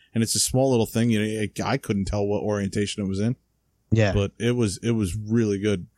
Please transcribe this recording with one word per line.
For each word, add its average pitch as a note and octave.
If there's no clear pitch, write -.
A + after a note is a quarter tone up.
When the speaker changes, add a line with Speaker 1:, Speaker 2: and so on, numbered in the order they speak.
Speaker 1:
and A2+
it's -
a A2
small C3
little A2+
thing. A#2
You G#2+
know, G#2+
I, G2+
I C3
couldn't G2+
tell G#2
what G2+
orientation G#2
it F#2+
was F#2+
in. A#2
Speaker 2:
Yeah. G#2+
Speaker 1:
But G2+
it A#2
was, A2
it A#2
was G2+
really G#2+
good. G2